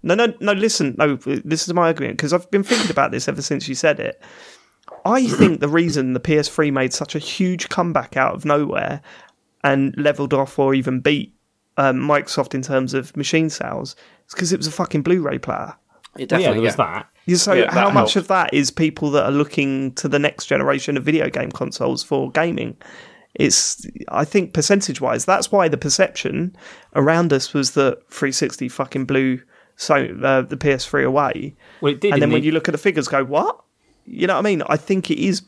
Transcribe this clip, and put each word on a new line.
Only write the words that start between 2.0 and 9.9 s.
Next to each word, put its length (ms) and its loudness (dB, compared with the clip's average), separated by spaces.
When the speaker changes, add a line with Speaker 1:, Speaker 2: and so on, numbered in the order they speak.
Speaker 1:
'cause 140 0
I've 180 0
been 140 2
thinking 260 0
about 220 2
this 160 -4
ever 140 -6
since 260 -4
you 80 -6
said 240 2
it. 200 -6
I 240 2
think 320 4
the 80 0
reason 460 2
the 60 0
P 160 2
S 120 2
three 240 0
made 200 0
such 220 -8
a 60 -4
huge 480 -2
comeback 480 -2
out 180 2
of 100 -12
nowhere 580 0
and 340 2